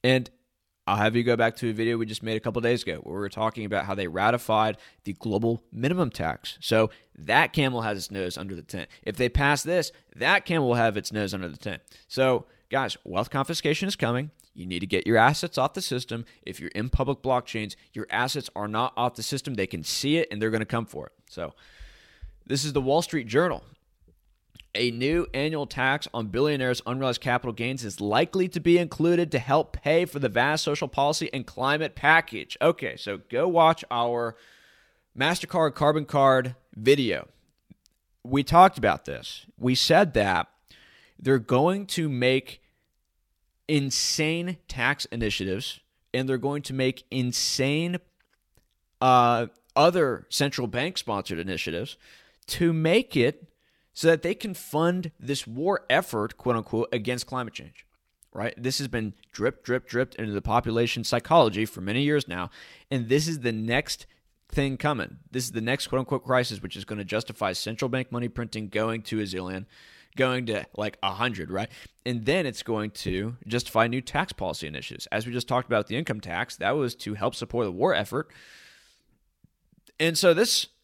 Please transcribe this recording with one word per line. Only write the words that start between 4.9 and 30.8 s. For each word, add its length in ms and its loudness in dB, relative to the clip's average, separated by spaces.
the 80 -8
global 500 0
minimum 360 0
tax. 520 -6
So 280 4
that 340 2
camel 300 0
has 160 -4
its 120 -10
nose 280 -4
under 180 -10
the 60 -12
tent. 280 -12
If 140 -6
they 100 2
pass 340 2
this, 300 -2
that 300 2
camel 240 2
will 60 4
have 200 2
its 160 -6
nose 220 -4
under 160 -6
the 80 -14
tent. 240 -10
So, 380 0
guys, 340 -2
wealth 260 -2
confiscation 600 -2
is 80 -4
coming. 340 -2
You 120 -14
need 140 -4
to 80 -4
get 180 0
your 120 6
assets 400 4
off 160 0
the 80 -8
system. 420 -6
If 180 -12
you're 120 -10
in 140 -4
public 340 0
blockchains, 540 -2
your 180 -10
assets 460 -2
are 140 -6
not 260 -2
off 200 -2
the 60 -12
system. 340 -6
They 120 0
can 160 -8
see 320 0
it, 160 0
and 100 -6
they're 80 2
gonna 140 0
come 220 -2
for 220 -14
it. 60 -20
So 260 -10
this 180 -2
is 80 -4
the 80 0
Wall 220 2
Street 260 -4
Journal. 380 0
A 160 2
new 420 0
annual 320 -2
tax 480 -2
on 140 -4
billionaires' 580 0
unrealized 360 -2
capital 320 -2
gains 300 -6
is 160 -10
likely 500 2
to 100 -4
be 180 6
included 540 2
to 80 0
help 340 2
pay 320 2
for 140 -10
the 100 0
vast 340 2
social 240 -2